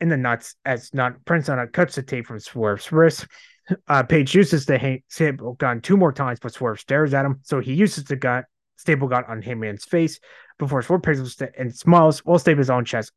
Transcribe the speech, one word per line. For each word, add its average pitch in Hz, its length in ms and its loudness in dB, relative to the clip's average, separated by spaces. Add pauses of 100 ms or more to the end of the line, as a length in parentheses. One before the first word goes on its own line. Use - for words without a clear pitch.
in 170 80 0
the 156 80 2
nuts 120 480 -4
as 127 280 -6
not, 127 340 -4
Prince 165 200 0
Nana 123 220 -4
cuts - 260 -2
the 131 80 -8
tape 123 240 -8
from 110 140 -12
Swerve's 104 500 -4
wrist. 160 380 2 (580)
Uh, 170 160 2
Page 147 320 2
uses 170 320 4
the 135 120 2
ha-, 131 300 -4
staple 135 460 -4
gun 123 260 -2
two 190 160 2
more 175 160 4
times, 127 280 -4
but 120 120 -12
Swerve 113 280 -6
stares 143 340 0
at 139 100 2
him. 135 180 -4
So 139 180 -4
he 131 140 -6
uses 170 300 0
the 139 120 -6
gun, 127 280 -2 (320)
staple 143 300 0
gun 127 220 0
on 110 140 -10
Heyman's 110 420 -8
face 165 340 0 (400)
before 135 240 -2
Swerve 175 200 0
picks 147 180 0
up 131 60 -8
st-, - 320 -12
and 123 160 -8
smiles 165 500 4
while 170 140 4
stapling 160 200 2
his 135 120 0
own 123 140 0
chest 113 320 -6